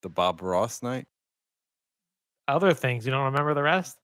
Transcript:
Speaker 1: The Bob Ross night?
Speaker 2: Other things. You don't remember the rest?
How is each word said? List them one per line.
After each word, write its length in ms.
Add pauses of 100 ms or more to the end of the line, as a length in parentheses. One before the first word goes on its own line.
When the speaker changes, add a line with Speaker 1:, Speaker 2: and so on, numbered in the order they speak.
Speaker 1:
The 60
Bob 340
Ross 400
night? 240 (1400)
Speaker 2:
Other 260
things. 320
You 60
don't 140
remember 280
the 80
rest? 420